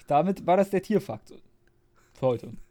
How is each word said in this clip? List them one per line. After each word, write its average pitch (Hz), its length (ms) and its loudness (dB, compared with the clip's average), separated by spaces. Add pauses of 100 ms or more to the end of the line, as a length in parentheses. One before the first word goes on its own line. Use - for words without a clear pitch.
damit 165 400 0
war 180 100 4
das 196 120 2
der 190 120 -2
Tierfakt - 520 -4 (800)
für - 120 -4
heute. 120 280 -2 (180)